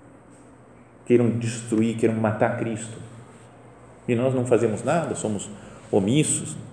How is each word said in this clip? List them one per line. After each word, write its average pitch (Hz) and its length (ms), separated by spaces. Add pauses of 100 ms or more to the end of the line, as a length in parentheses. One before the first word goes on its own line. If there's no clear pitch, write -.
(1040)
queiram 120 240
destruir, 110 680
queiram 113 180
matar 110 420
Cristo. - 400 (1080)
E 123 80
nós 127 180
não 127 140
fazemos 110 380
nada, 156 320
somos 107 340 (400)
omissos. 110 680 (160)